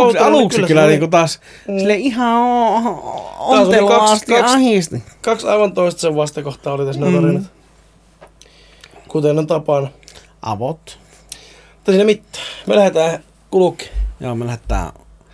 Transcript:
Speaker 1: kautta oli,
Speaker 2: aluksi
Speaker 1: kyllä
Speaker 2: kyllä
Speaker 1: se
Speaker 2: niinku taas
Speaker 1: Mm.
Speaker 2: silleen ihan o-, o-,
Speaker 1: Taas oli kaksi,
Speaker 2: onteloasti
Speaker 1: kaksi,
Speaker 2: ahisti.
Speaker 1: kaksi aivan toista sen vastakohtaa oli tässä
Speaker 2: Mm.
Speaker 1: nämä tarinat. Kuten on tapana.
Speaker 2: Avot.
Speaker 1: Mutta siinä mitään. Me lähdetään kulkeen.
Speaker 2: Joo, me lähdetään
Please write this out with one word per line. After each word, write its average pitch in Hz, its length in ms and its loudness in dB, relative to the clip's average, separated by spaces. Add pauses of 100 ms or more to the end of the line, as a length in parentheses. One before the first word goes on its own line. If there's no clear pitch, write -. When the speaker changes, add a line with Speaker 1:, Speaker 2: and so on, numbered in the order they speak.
(180)
Speaker 1:
kautta - 80 4
oli, 302 120 4
Speaker 2:
aluksi 233 180 2
Speaker 1:
kyllä 190 120 0
Speaker 2:
kyllä 156 140 4
Speaker 1:
se 156 60 6
Speaker 2:
niinku 156 200 2
taas 165 320 0 (280)
Speaker 1:
Mm. 196 100 -4
Speaker 2:
silleen 202 220 0
ihan 233 360 0
o-, 240 400 0
o-, 139 800 -4
Speaker 1:
Taas 202 140 4
oli 226 80 4
kaksi, 208 60 4
Speaker 2:
onteloasti 214 500 2
Speaker 1:
kaksi, 240 220 2
Speaker 2:
ahisti. 214 480 0 (200)
Speaker 1:
kaksi 226 240 -4
aivan 208 260 0
toista 180 280 -2
sen 160 160 -2
vastakohtaa 147 580 -6
oli 139 120 -4
tässä 135 140 -6
Speaker 2:
Mm. 143 120 -2
Speaker 1:
nämä 175 100 2
tarinat. 170 200 0 (1700)
Kuten 151 300 0
on 156 80 -2
tapana. 151 420 -2 (540)
Speaker 2:
Avot. 117 560 -8 (760)
Speaker 1:
Mutta - 180 -4
siinä 190 120 4
mitään. - 400 -4 (220)
Me 196 100 2
lähdetään 165 480 0 (260)
kulkeen. 180 400 -2 (300)
Speaker 2:
Joo, 123 140 -8
me 117 120 -6
lähdetään 110 460 -6 (420)